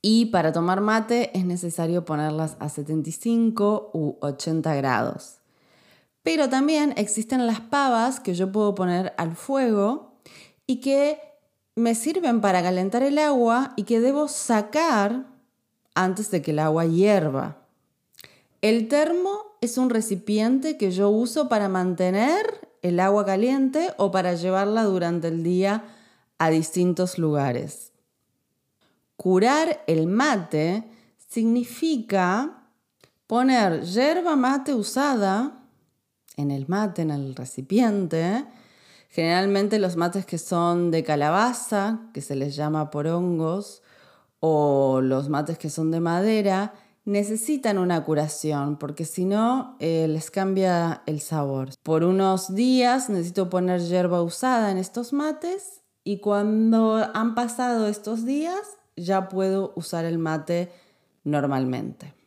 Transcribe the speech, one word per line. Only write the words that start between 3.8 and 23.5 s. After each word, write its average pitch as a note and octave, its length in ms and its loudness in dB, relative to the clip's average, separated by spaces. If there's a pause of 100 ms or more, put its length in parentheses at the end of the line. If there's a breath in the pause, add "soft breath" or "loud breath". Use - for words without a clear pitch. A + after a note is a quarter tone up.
u D#3 280 -4
ochenta D#3 560 -2
grados. B2+ 640 -2 (840 soft breath)
Pero D#4 260 0
también D4 480 2
existen A3 500 -2
las A3+ 140 0
pavas C4 600 0
que F3+ 140 -2
yo F#3+ 180 -2
puedo G#3 240 2
poner F3+ 400 0
al E3 180 -4
fuego A#3 880 0 (440 loud breath)
y B3+ 160 -2
que C#4+ 380 2 (560)
me A#3 220 2
sirven C#4+ 440 0
para F#3+ 220 2
calentar F#3 400 0
el C#4 160 2
agua C4 560 2
y G#3 80 -4
que A3+ 160 2
debo C#4 300 2
sacar A#3 960 0 (680)
antes F#3 360 0
de F3 100 0
que D#3 120 -4
el D3+ 80 0
agua D#3 240 2
hierva. E3 720 2 (1040 loud breath)
El A3 260 2
termo F4 720 0
es A#3 160 -4
un B3+ 140 2
recipiente A3+ 840 0
que F#3+ 160 0
yo G3+ 180 2
uso B3 380 0
para G#3 200 2
mantener F#3+ 1000 0 (140)
el F3 180 0
agua G3 260 4
caliente C4 680 2